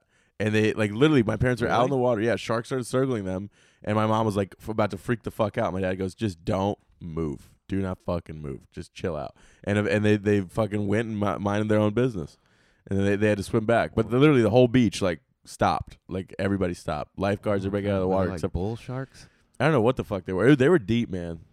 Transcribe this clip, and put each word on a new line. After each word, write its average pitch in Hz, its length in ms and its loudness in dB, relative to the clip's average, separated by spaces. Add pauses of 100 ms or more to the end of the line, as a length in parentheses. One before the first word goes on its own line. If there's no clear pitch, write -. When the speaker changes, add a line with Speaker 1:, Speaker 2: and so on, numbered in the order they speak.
(400)
Speaker 1:
And 107 160 0
they, 107 160 4
like, 107 220 -2
literally, 135 300 4
my 107 120 0
parents 123 260 -2
were 120 60 -2
out 101 180 2
in - 20 -4
Speaker 2:
Really? - 20 -4
Speaker 1:
the 139 80 -2
water. 123 240 0
Yeah, 110 160 0
sharks 117 320 -6
started 131 160 -4
circling 127 400 -2
them. 92 240 -6 (340)
And 104 140 -4
my 107 80 2
mom 110 200 2
was, 101 120 0
like, 98 240 -4
f-, - 80 -12
about 107 220 -2
to 101 60 -10
freak 117 260 -6
the 104 80 -10
fuck 104 260 -4
out. 107 160 -4
My 92 80 -4
dad 95 140 -2
goes, 95 200 -6
"Just 87 300 -6
don't 98 320 -2 (240)
move. 80 480 -6 (180)
Do 95 140 -4
not 92 240 -6
fucking 82 360 -8
move. 69 200 -12 (100)
Just - 220 -16
chill 82 240 -6
out." - 180 -10 (300)
And, 101 140 0
and 104 260 0
they, 107 100 6
they 104 240 2
fucking 104 480 -4
went 110 220 -2
and 107 100 -6
mi-, 101 200 -2
minded 101 280 -2
their 107 120 2
own 107 140 2
business. 110 440 -2 (520)
And 98 80 -2
then 98 80 2
they, 101 120 2
they 104 100 2
had 104 120 2
to 95 40 -6
swim 110 220 -2
back. 107 300 2
But 110 140 0
literally 131 320 6
the 110 80 4
whole 123 200 6
beach, 117 320 2
like, 90 180 0 (240)
stopped. - 540 -2 (100)
Like, 92 320 -8
everybody 95 340 0
stopped. - 460 -8
Lifeguards, 98 460 -2
Speaker 2:
Oh 101 40 -2
my 101 100 -2
Speaker 1:
everybody 101 80 -4
got 101 40 0
out 98 40 0
of 95 60 0
the 92 40 0
Speaker 2:
God, 92 40 0
were 92 60 2
Speaker 1:
water 95 120 2
Speaker 2:
they, - 40 -4
like, 92 60 -8
Speaker 1:
except 85 160 -6
Speaker 2:
bull 101 240 -4
sharks? - 500 -14 (320)
Speaker 1:
I 123 60 0
don't 160 80 4
know 131 80 4
what 123 160 2
the 101 80 -6
fuck 95 180 -6
they - 80 -8
were. 107 240 6
They 131 140 4
were 180 100 4
deep, 113 300 0
man. 85 320 -8 (120)